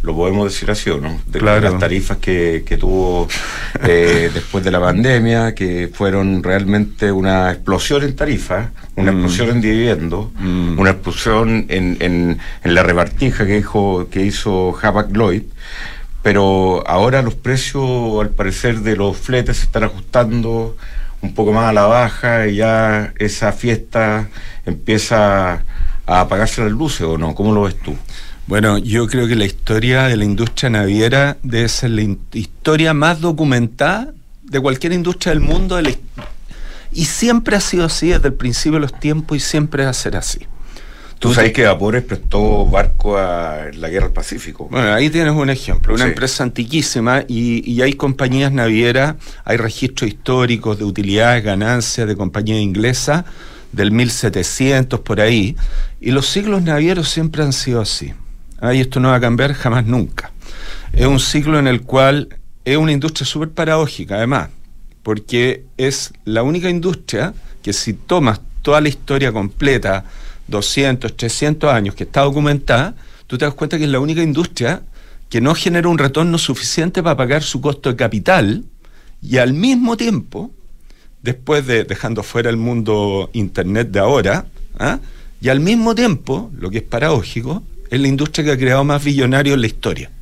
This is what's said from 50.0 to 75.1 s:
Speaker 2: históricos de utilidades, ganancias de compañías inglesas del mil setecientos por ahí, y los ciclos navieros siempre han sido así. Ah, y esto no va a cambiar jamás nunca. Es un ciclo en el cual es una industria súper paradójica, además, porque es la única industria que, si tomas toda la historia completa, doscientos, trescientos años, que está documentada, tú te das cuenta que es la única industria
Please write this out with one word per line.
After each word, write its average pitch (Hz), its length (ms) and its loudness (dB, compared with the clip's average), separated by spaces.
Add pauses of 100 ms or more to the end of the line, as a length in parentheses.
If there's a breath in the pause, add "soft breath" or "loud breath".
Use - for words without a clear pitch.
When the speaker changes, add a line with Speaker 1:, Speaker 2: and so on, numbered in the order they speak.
Speaker 2:
históricos 117 680 0
de 104 60 -4
utilidades, 104 600 2
ganancias 110 600 0
de 104 100 -2
compañías 104 440 -2
inglesas 123 640 0 (480 loud breath)
del 101 180 0
mil 117 200 2
setecientos 127 920 0
por 107 200 -2
ahí, 110 360 4 (440 loud breath)
y 123 120 -2
los 135 140 2
ciclos 202 360 0
navieros 160 480 2
siempre 156 320 -2
han 139 100 2
sido 120 300 0
así. - 320 -6 (460)
Ah, 120 140 0
y 131 60 4
esto 131 200 0
no 127 80 4
va 131 80 6
a 120 40 4
cambiar 123 340 2
jamás 120 320 0
nunca. 117 440 -2 (600 loud breath)
Es - 140 4
un 139 140 4
ciclo 151 380 0
en 139 80 2
el 123 160 0
cual 135 460 4 (360)
es 135 120 0
una 156 160 2
industria 143 340 -2
súper 156 240 -4
paradójica, 156 680 -2
además, 117 340 0 (520)
porque 120 600 -2 (120)
es 131 360 -4 (120)
la 113 200 0
única 175 260 0
industria 160 640 -4 (280 soft breath)
que, 101 100 -4
si - 200 -4
tomas 135 480 0 (220)
toda 147 180 4
la 151 80 2
historia 135 440 -2
completa, 101 720 0 (440 loud breath)
doscientos, 123 680 -2
trescientos 147 540 0
años, 104 240 0
que - 100 -8
está - 180 0
documentada, 143 720 0 (320 soft breath)
tú 127 100 -8
te 139 80 0
das 147 100 -2
cuenta 156 240 -4
que 151 60 0
es 143 60 0
la 131 100 2
única 160 220 0
industria 156 600 -2 (460 soft breath)